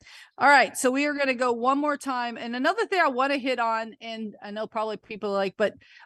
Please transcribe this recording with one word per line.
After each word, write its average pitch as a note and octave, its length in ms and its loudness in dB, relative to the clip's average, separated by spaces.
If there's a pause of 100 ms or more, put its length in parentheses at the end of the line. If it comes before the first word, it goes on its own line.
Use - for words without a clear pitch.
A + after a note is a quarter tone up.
(400)
All C4+ 100 6
right. C4 260 6
So B3+ 140 2
we C#4 160 0
are D4 80 0
gonna C#4 220 0
go B3 160 0
one A#3+ 260 0
more D4 180 0
time. A#3+ 440 -6
And A#3+ 160 -8
another E4+ 320 0
thing F#4 120 0
I D#4+ 100 4
wanna C4+ 280 0
hit B3 220 -2
on, A3+ 420 -2
and A3 400 -10
I G#3 80 -14
know G#3+ 160 -8
probably G#3+ 320 -6
people G#3 340 -8
like, G3 260 0
but G#3 180 0 (300)